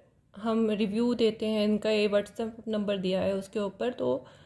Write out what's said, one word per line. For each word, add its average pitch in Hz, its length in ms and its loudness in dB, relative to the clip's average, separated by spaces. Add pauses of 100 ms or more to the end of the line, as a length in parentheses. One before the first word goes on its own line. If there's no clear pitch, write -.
(360)
हम 220 340 0
रिव्यू 220 460 0
देते 220 300 2
हैं, 214 180 0
इनका 214 260 2
ये 208 180 4
WhatsApp 208 600 -2
नंबर 208 300 -2
दिया 185 240 0
है 196 120 0
उसके 196 260 -4
ऊपर, 202 320 -4
तो - 340 -2 (200)